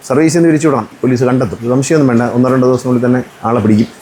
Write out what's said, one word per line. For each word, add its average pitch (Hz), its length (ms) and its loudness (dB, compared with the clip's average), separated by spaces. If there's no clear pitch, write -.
സർവീസിൽ 156 300 2
നിന്ന് 170 140 4
പിരിച്ചുവിടണം. 139 360 0
പോലീസ് 123 220 0
കണ്ടെത്തും, 123 340 -2
സംശയമൊന്നും 139 380 0
വേണ്ട. 117 100 2
ഒന്നോ 127 160 2
രണ്ടോ 127 160 0
ദിവസത്തിനുള്ളിൽ 123 360 -2
തന്നെ 123 160 0
ആളെ 120 160 0
പിടിക്കും. 107 240 0